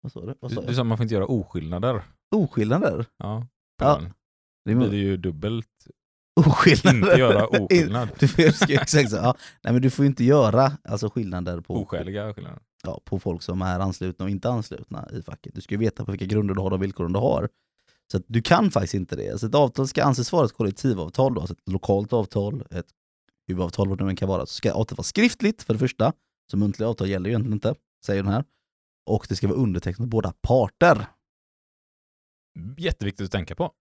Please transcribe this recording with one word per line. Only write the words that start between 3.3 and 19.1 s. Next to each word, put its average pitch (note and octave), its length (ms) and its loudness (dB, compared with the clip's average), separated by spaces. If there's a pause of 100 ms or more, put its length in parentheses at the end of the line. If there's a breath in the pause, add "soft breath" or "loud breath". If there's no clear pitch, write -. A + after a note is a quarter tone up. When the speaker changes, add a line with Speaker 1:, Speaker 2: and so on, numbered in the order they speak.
Speaker 2:
på B2+ 60 -2
Speaker 1:
Ja. C#3+ 160 4
Speaker 2:
den. F2 120 -12 (520)
Speaker 1:
Det F#2+ 60 -4
är A2 40 4
Speaker 2:
Då B2 60 4
blir A2 100 2
det G2+ 60 -2
ju G2 200 0
dubbelt. F#2+ 720 -8 (540)
Speaker 1:
Oskillnader. D3 580 6
Speaker 2:
Inte C3 220 6
göra A2 260 4
Speaker 1:
<laughs> - 180 2
Speaker 2:
oskillnad. B2 440 2 (100)
Speaker 1:
Du C#3 100 4
får, - 140 4 (280)
exakt C#3 400 2
så. G#2+ 60 -2
Ja. A#2+ 180 0 (280 loud breath)
Nej, A2+ 100 -2
men B2 100 4
du C3 80 4
får C#3 160 0
inte C3 180 2
göra, C3 480 4 (120)
alltså, G#2+ 260 -4
skillnader F2+ 500 -6
på G2 220 -6
Speaker 2:
Oskäliga G2+ 520 -8
skillnader. - 240 -16 (240)
Speaker 1:
ja, - 220 -10
på G2 140 -4
folk E2+ 240 -6
som F#2 200 -4
är F#2 180 -2
anslutna F#2 440 -4
och G2 60 -4
inte G2+ 200 -4
anslutna - 600 -8
i - 100 -12
facket. - 320 -18
Du - 60 -12
ska - 140 -8
ju G2+ 40 -4
veta A2 260 -2
på G2 80 -8
vilka G2 140 -6
grunder G2+ 280 0
du G2 60 -2
har F#2+ 100 -2
de F#2+ 100 -2
villkoren F#2 320 -4
du G2+ 60 0
har. A#2 300 0 (640)
Så G#2 40 -4
att F#2 100 -2
du A2+ 160 -2
kan F3+ 280 4
faktiskt - 240 -2
inte F#2 220 -4